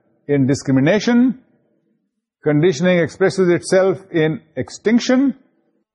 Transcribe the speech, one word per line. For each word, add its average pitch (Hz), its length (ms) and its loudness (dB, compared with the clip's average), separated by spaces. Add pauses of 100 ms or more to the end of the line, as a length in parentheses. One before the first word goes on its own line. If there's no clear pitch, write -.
(300)
in 139 180 2
discrimination۔ 190 840 0 (1160)
Conditioning 170 520 0
expresses 180 500 -2
itself 185 460 0 (160)
in 160 280 -2 (180)
extinction۔ 240 720 0 (640)